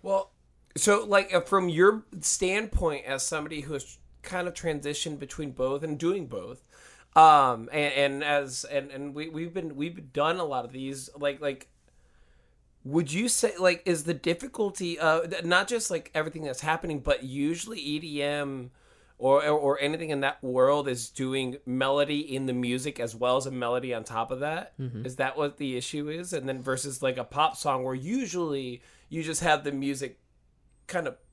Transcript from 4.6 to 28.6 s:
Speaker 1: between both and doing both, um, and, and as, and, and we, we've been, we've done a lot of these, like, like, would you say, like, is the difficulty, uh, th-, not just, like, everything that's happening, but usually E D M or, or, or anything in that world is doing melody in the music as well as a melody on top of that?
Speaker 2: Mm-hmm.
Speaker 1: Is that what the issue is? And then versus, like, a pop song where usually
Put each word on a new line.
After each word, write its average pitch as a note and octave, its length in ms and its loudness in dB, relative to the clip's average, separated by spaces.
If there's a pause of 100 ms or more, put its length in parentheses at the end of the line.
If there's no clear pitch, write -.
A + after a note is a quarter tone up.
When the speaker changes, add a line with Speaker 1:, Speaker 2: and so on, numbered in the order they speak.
Speaker 1:
between C#3+ 340 -8
both C3+ 300 -2
and D#3 160 -4
doing E3+ 280 0
both, G#2+ 360 -12 (540)
um, C#3 560 10
and, D3 220 2
and C#3 300 2
as, C#3+ 400 0
and, C#3 260 -4
and C#3 240 -8
we, D3+ 140 -6
we've E3 260 -8
been, E3 220 -6
we've D#3+ 360 -6
done D#3+ 260 2
a F3 60 0
lot C3 200 -2
of A#2 80 -12
these, C3 460 -8
like, C#3+ 220 -2
like, C#3 280 -4 (1160)
would C#3+ 280 0
you G#3+ 160 0
say, A3+ 300 2
like, F3+ 260 4
is D#3+ 200 0
the E3 100 -2
difficulty, F3+ 840 -2
uh, D#3+ 280 4
th-, E3+ 180 -6
not F3+ 220 4
just, A3+ 240 -2
like, E3 240 -6
everything D#3 300 -4
that's C3 160 -6
happening, D#3 400 -2
but C3 240 0
usually D#3 560 -4
E D3 180 -4
D D3+ 240 -6
M C#3 480 -4 (480)
or, C3+ 260 6
or, D3+ 140 4
or C#3+ 220 2
anything D#3 300 -2
in C#3 100 -2
that C#3 240 -2
world C3+ 420 4
is A#2+ 220 -4
doing C3 480 -4 (100)
melody C#3 540 2
in C3+ 260 -4
the B2+ 60 -2
music B2 480 -2
as A2+ 160 -4
well B2 220 2
as C3 80 -2
a C3 40 -6
melody B2 420 -2
on A2 120 -6
top A#2 260 -4
of C3 100 -6
that? D#3 380 -6
Speaker 2:
Mm-hmm. A#2+ 280 -8
Speaker 1:
Is B2+ 100 -10
that C3+ 200 -2
what C#3+ 200 -2
the C3 200 -4
issue D3 320 -6
is? F3 240 -8
And C3+ 160 -4
then C3 140 -6
versus, C3+ 400 -4
like, C3 140 0
a A#2+ 80 -6
pop D#3 320 0
song C3 260 0
where C3 120 -4
usually D#3 880 -4 (260)